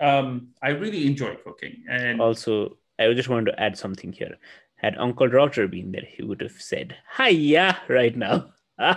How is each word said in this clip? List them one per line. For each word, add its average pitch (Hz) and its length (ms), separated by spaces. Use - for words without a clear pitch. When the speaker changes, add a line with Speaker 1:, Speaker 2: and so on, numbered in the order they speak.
Speaker 1:
um, 135 200
I - 0
really 202 240
enjoy 131 360
cooking. - 300
And 120 320
Speaker 2:
Also, 110 500
I 113 120
just 123 120
wanted 113 180
to - 160
add 101 140
something 95 400
here. - 140
Had - 120
Uncle 123 200
Roger 135 340
been 92 240
there, - 180
he - 160
would 95 160
have - 120
said, - 260
"Hiya," 170 500
right 117 160
now. 113 120
<laughs> - 0